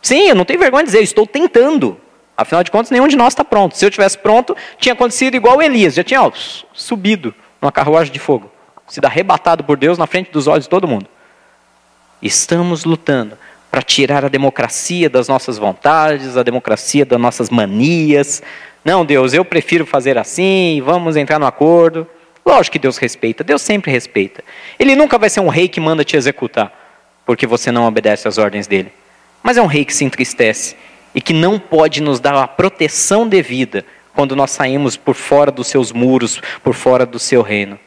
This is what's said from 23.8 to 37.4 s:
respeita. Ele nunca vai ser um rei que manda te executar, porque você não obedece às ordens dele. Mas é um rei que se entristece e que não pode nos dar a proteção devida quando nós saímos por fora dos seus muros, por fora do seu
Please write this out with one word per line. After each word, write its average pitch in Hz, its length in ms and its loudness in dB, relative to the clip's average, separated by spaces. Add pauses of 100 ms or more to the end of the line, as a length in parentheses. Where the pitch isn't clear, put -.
respeita. 110 540 -4 (340)
Ele 269 160 2
nunca 285 240 4
vai 208 120 2
ser 208 100 -2
um 180 80 2
rei 156 180 2
que 180 140 -6
manda 156 240 0
te - 120 -4
executar, 120 540 -2 (540)
porque 123 220 -2
você 120 260 -2
não 117 140 2
obedece 110 420 0
às 101 80 -4
ordens 104 300 -2
dele. 95 260 -4 (500)
Mas 240 140 0
é 240 60 4
um 202 40 4
rei 147 200 0
que - 80 -8
se - 100 -2
entristece - 720 -4 (380)
e 135 80 -4
que - 100 -4
não 175 260 2
pode 156 440 0
nos 143 180 -2
dar 143 140 0
a 135 120 2
proteção 190 800 0
devida 131 560 -2 (320)
quando 135 220 0
nós 135 140 0
saímos 135 460 -2
por - 180 -2
fora 143 360 2
dos 127 180 -8
seus 131 220 0
muros, 123 500 0 (220)
por 127 120 -2
fora 127 320 2
do 120 120 -12
seu 123 220 0